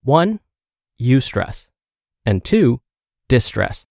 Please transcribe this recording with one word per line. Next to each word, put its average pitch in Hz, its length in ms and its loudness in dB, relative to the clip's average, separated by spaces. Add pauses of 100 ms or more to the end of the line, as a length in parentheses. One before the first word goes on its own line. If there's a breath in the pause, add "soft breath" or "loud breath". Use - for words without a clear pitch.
One, 175 380 0 (600)
eustress, 123 720 -2 (560)
and 98 160 0
two, 147 380 2 (480)
distress. - 640 -2